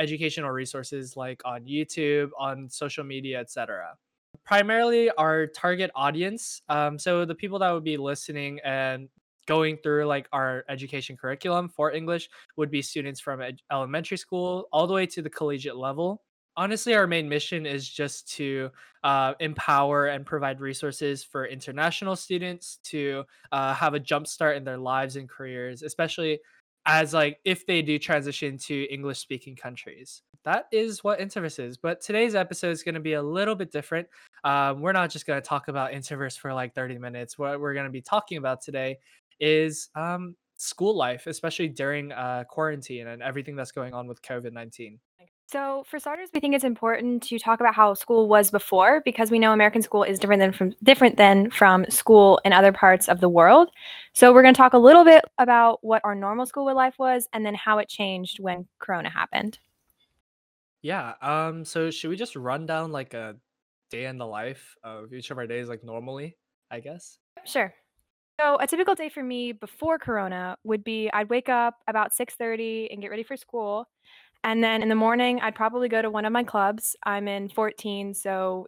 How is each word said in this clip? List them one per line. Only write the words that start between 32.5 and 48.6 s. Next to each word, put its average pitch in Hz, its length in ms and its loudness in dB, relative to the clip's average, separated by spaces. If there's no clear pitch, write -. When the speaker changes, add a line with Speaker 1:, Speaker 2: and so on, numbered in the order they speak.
Speaker 1:
is 160 140 -6
gonna 165 160 -8
be 156 140 -6
a 147 100 -4
little 185 320 -4
bit 185 160 -10
different. 165 360 -8
Um, 139 380 0
we're 180 120 -2
not 180 160 0
just 147 160 -14
gonna 139 160 -4
talk 139 260 -8
about 135 260 -6
Interverse 139 440 -10
for, 135 160 -10
like, 127 220 -8
thirty 127 240 -10
minutes. 123 400 -14
What 143 200 -6
we're 143 140 -6
gonna 139 160 -8
be 131 120 -12
talking 202 360 -6
about 131 240 -6
today 135 380 -10
is, 156 520 -2
um, 175 400 -10
school - 420 -4
life, 123 300 -4
especially 165 420 -6
during, 143 440 -6
uh, 127 360 -8
quarantine 135 600 -8
and 120 160 -14
everything 135 320 -10
that's 131 160 -10
going 127 200 -10
on 123 140 -12
with 123 160 -16
covid 120 320 -12
nineteen. 117 460 -18
Speaker 2:
So, 277 400 -8
for 302 100 -12
starters, 320 340 -10
we 311 80 -6
think 285 140 -2
it's 269 100 0
important 233 600 -4
to 233 160 -6
talk 226 200 0
about 233 140 2
how 214 220 4
school 226 320 2
was 208 240 6
before, 208 520 4